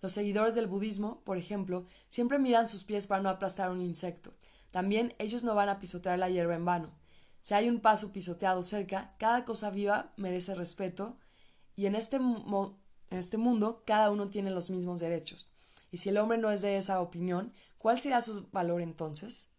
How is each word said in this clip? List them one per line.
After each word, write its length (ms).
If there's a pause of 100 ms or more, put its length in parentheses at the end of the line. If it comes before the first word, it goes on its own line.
Los 120
seguidores 440
del 100
budismo, 560
por 160
ejemplo, 480 (220)
siempre 320
miran 280
sus 140
pies 240
para 160
no 60
aplastar 420
un 100
insecto. 540 (380)
También 460
ellos 260
no 100
van 140
a 100
pisotear 400
la 100
hierba 280
en 80
vano. 260 (500)
Si 120
hay 160
un 120
paso 300
pisoteado 520
cerca, 560
cada 260
cosa 240
viva 480
merece 380
respeto, 640 (580)
y 80
en 100
este 240
mo-, 600 (320)
en 80
este 180
mundo 500
cada 240
uno 200
tiene 200
los 200
mismos 300
derechos. 500 (400)
Y 80
si 100
el 80
hombre 220
no 120
es 120
de 160
esa 240
opinión, 500 (240)
¿cuál 240
será 220
su 280
valor 300
entonces? 800